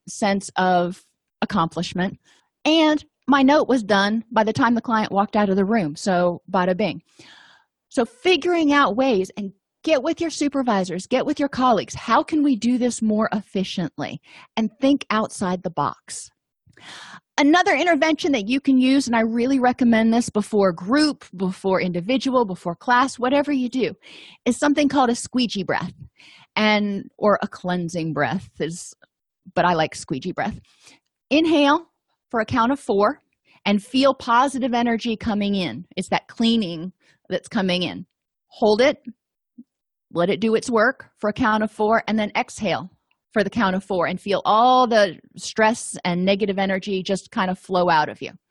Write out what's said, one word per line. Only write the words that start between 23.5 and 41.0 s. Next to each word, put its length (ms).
you 160
do, 260
is 120
something 320
called 200
a 60
squeegee 480
breath, 300
and, 480
or 240
a 60
cleansing 640
breath 460
is, 340
but 100
I 100
like 200
squeegee 380
breath. 260
Inhale 560
for 120
a 40
count 280
of 80
four 420
and 180
feel 320
positive 600
energy 420
coming 380
in. 320
It's 120
that 180
cleaning 680
that's 200
coming 360
in. 220
Hold 320
it, 200
let 200
it 100
do 160
its 140
work 480